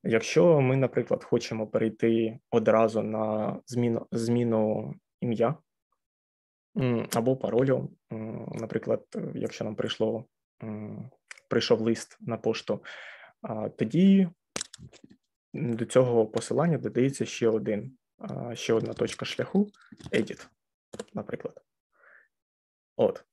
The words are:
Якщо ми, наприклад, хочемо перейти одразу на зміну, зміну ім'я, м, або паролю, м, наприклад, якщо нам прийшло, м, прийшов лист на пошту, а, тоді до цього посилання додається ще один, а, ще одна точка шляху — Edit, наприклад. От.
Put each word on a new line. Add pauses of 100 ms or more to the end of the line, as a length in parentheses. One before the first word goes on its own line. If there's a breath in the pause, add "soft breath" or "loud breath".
Якщо
ми,
наприклад,
хочемо
перейти (100)
одразу
на
зміну,
зміну (280)
ім'я, (1200)
м,
або
паролю, (140)
м,
наприклад, (280)
якщо
нам
прийшло, (380)
м, (380)
прийшов
лист
на
пошту, (580 loud breath)
а,
тоді (1200)
до
цього
посилання
додається
ще
один, (200)
а,
ще
одна
точка
шляху — (440 loud breath)
Edit, (680)
наприклад. (1300 soft breath)
От.